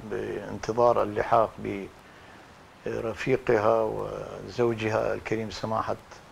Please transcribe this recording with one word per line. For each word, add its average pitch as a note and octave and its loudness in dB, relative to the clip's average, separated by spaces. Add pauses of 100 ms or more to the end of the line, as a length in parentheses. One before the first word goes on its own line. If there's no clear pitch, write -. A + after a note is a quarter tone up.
(120)
بانتظار G#2 2
اللحاق G#2+ 2 (1400)
برفيقها A2+ 2
وزوجها G#2 -2
الكريم A2 -4
سماحة A2 -2 (360)